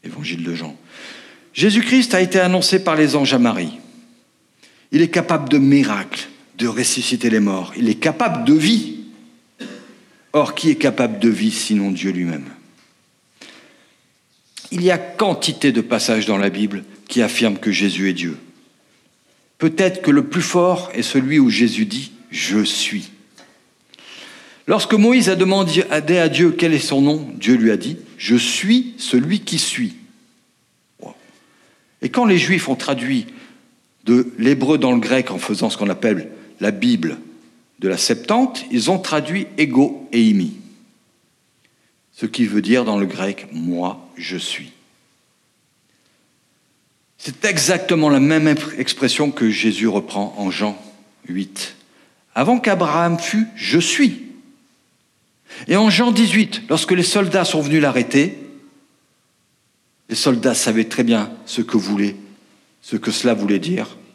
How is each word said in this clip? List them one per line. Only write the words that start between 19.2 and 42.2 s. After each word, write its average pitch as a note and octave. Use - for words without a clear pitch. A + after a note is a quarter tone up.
Peut-être F3+
que D3
le C#3+
plus E3+
fort F3+
est -
celui C3+
où C3
Jésus G#2+
dit, « A2+
Je G#2
suis ». -
Lorsque -
Moïse A3
a F#3+
demandé F#3
à D#3+
Dieu E3
quel E3
est C#3
son C#3
nom, D3
Dieu A#2
lui A2+
a G2+
dit, « D#3
Je A#2
suis A#3
celui D3+
qui -
suis. » -
Wow. -
Et B2+
quand B3
les F#3+
Juifs E3+
ont C3
traduit B2+
de B2
l'hébreu C3+
dans B2+
le B2
grec B2
en F#2
faisant G#2
ce -
qu'on G2+
appelle F#2
la G#2
Bible F#2+
de G2
la F#2
Septante, -
ils A#2+
ont F#3+
traduit E3
ego C#3
eimi, G#2
ce -